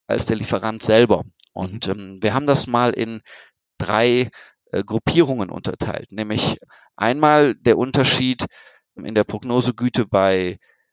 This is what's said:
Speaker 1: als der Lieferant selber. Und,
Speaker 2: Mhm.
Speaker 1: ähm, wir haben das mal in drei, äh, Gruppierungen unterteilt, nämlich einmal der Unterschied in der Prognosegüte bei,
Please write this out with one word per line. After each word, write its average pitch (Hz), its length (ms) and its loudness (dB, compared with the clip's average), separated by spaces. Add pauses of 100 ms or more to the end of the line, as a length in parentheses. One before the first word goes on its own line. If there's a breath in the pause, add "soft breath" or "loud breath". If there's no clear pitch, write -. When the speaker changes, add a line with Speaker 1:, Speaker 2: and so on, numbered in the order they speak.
Speaker 1:
als 113 200 -2
der 113 100 0
Lieferant 107 460 -4
selber. 104 420 4 (280)
Und, 95 340 -8
Speaker 2:
Mhm. 92 60 -4
Speaker 1:
ähm, 98 300 -10
wir 107 120 0
haben 143 120 -2
das 139 200 2
mal 120 260 0
in 113 300 -6 (560 loud breath)
drei, 117 520 2 (420 loud breath)
äh, 98 120 -2
Gruppierungen 123 680 0
unterteilt, - 640 -8
nämlich 107 460 -4 (380 soft breath)
einmal 147 580 4
der 104 240 4
Unterschied 127 680 0 (480 soft breath)
in 95 200 -10
der 107 100 4
Prognosegüte 120 840 -2
bei, 95 520 2 (340)